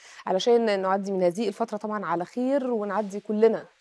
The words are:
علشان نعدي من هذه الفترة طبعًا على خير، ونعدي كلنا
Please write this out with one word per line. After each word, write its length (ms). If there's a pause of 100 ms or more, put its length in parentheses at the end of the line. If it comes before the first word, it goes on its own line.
(260)
علشان 560
نعدي 300
من 100
هذه 260
الفترة 280
طبعًا 300
على 180
خير، 460
ونعدي 500
كلنا 440 (160)